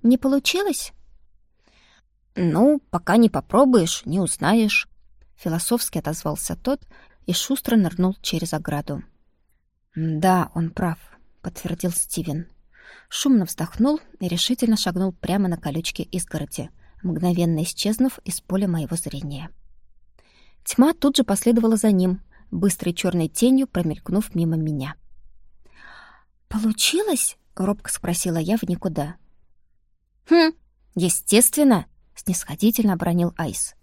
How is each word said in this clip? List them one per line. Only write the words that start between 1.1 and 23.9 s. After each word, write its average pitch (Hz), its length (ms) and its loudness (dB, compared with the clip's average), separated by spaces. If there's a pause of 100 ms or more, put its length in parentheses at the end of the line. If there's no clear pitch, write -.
«Ну, 196 460 4 (100)
пока 180 260 2
не 233 120 8
попробуешь, 208 760 2
не 160 140 -2
узнаешь», — 190 680 0 (500)
философски 175 600 -2
отозвался 156 580 -6
тот - 260 -4 (440)
и 175 80 -2
шустро 233 440 0
нырнул 185 440 2
через 165 320 -4
ограду. 147 500 -6 (920)
«Да, 160 580 0
он 165 160 -2
прав», — 170 300 -6 (420)
подтвердил - 500 -6
Стивен. 160 560 -6 (640)
Шумно 240 360 4
вздохнул 247 540 0 (200)
и 185 80 -4
решительно 220 500 0
шагнул 185 360 -2
прямо 196 340 0
на 170 100 -2
колючки 160 460 -6
изгороди, - 680 -8 (320)
мгновенно 170 640 0
исчезнув 220 640 -2
из - 160 -8
поля 190 260 -2
моего 165 280 -4
зрения. 143 540 -8 (1120)
Тьма 285 300 2
тут 277 240 0
же 277 60 2
последовала 226 540 2
за 214 140 4
ним, 185 300 2 (300)
быстрой 175 420 -2
чёрной 175 340 -2
тенью 262 400 2
промелькнув 175 680 -4